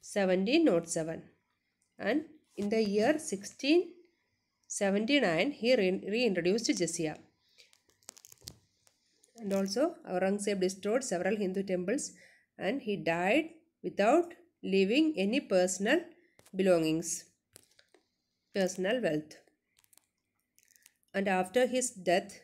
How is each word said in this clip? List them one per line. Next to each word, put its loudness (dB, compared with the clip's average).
seventeen 2
oh 4
seven. -6
And -2
in -4
the 2
year 2
sixteen 0
seventy-nine, 2
he 2
re-, 0
reintroduced 0
jizya. -2
And -6
also, -2
Aurangzeb -2
destroyed -2
several -2
Hindu -2
temples, -4
and -4
he -4
died 0
without 2
leaving 2
any 0
personal 0
belongings, 0
personal -2
wealth. -2
And -2
after 0
his -2
death -2